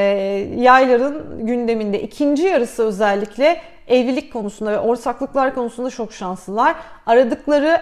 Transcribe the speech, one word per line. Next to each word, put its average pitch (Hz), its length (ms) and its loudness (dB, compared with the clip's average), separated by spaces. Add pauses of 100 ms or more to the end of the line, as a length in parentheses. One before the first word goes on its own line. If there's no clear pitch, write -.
(560)
yayların 254 920 2
gündeminde. 226 540 -2
İkinci 285 420 -2
yarısı 254 420 0
özellikle 214 760 0 (280)
evlilik 254 440 0
konusunda 208 400 -6
ve 214 60 -2
ortaklıklar 262 760 -2
konusunda 254 360 -6
çok 220 220 -10
şanslılar. 208 640 -2 (320)
Aradıkları 285 760 2